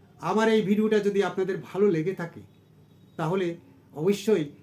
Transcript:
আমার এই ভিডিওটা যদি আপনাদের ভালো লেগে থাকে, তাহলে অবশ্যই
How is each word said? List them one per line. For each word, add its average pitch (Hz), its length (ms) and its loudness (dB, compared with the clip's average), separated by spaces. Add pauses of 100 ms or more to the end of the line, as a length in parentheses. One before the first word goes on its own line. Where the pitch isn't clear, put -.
(200)
আমার 202 340 2
এই 220 140 4
ভিডিওটা 214 380 2
যদি 196 140 0 (100)
আপনাদের 185 260 -4 (120)
ভালো 196 180 0 (100)
লেগে 160 240 -2
থাকে, 165 220 -10 (760)
তাহলে 175 280 -2 (540)
অবশ্যই 202 440 2 (180)